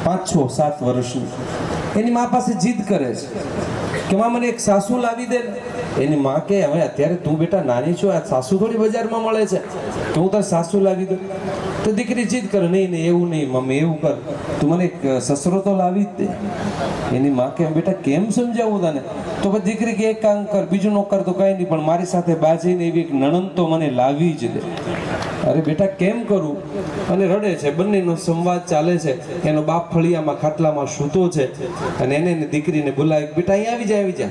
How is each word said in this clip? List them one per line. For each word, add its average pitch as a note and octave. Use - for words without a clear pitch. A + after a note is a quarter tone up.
પાંચ, F3+
છ, C3
સાત D3+
વર્ષની, B2
એની A#3
મા A#3+
પાસે A#3+
જીદ G#3
કરે C#3
છે -
કે, F#3+
"મા, A3+
મને A#3+
એક A#3
સાસુ G3+
લાવી A#3+
દે B3
ને." -
એની D3+
મા C#3
કે, G3
"હવે E3+
અત્યારે D3+
તું D#3
બેટા E3+
નાની B2+
છો, F#3
આ F3
સાસુ C#3+
થોડી A3
બજારમાં A3
મળે A3
છે F#3+
કે D#3
હું F#3
તારે G3+
સાસુ E3+
લાવી F#3+
દઉં?" F#3
તો G#3+
દીકરી A#3+
જીદ G3
કરે, F#3
"નહીં, F#3
નહીં, E3
એવું F3
નહીં D3+
મમ્મી, C3
એવું D#3+
કર, D3+
તું D3
મને F3
એક C3+
સસરો F3
તો G3
લાવી F#3
જ G3+
દે." -
એની C#3
મા C3
કે, E3
"બેટા, D#3+
કેમ F3+
સમજાવું A3
તને?" E3+
તો G3
પછી G#3
દીકરી A3
કે, G#3
"એક A3
કામ G#3
કર, F#3+
બીજું G3
ન G3+
કર G3
તો F#3
કાંઈ G3
નહીં, F3+
પણ D#3+
મારી E3
સાથે F3
બાજીને E3
એવી E3
એક C#3+
નણંદ D#3+
તો F3
મને D#3+
લાવી C#3+
જ A#2
દે." -
"અરે C#3+
બેટા, D#3
કેમ G#3+
કરું?" D#3+
અને F#3
રડે G3
છે, C#3+
બંનેનો F3+
સંવાદ F3
ચાલે E3+
છે. D3+
એનો D3+
બાપ D#3+
ફળિયામાં E3
ખાટલામાં D3+
સૂતો D3
છે C#3
અને C3
એને, E3+
એને D#3
દીકરીને D3+
બોલાવે, D3
"બેટા, F3
અહીં G#3+
આવી A#3
જા, G#3
આવી F#3+
જા G3+